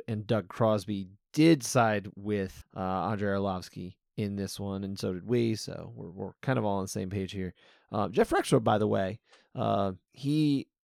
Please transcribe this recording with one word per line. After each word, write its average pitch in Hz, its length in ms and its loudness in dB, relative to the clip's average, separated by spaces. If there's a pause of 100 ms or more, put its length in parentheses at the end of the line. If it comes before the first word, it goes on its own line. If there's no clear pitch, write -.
and 107 200 -6
Doug 104 200 0
Crosby 104 600 0 (260)
did 151 300 6
side 107 520 2
with, 101 480 -4 (140)
uh, - 20 -8
Andrei 95 560 0
Arlovsky 95 600 -4 (220)
in 101 180 -2
this 98 240 -4
one, 98 240 -4
and 98 160 -6
so 95 140 -2
did 90 120 -8
we, 113 300 2
so - 400 -10
we're, 92 160 -12
we're 98 200 -10 (120)
kind 127 160 0
of 107 60 0
all 101 120 0
on 95 60 -2
the 98 60 -6
same 95 200 -6
page 95 220 -4
here. 95 240 -6 (360)
Uh, 101 180 0
Jeff 202 200 2
Rexroad, 240 340 2
by 110 140 4
the 104 100 2
way, 104 320 0 (360)
uh, 104 380 2 (180)
he 147 560 0 (160)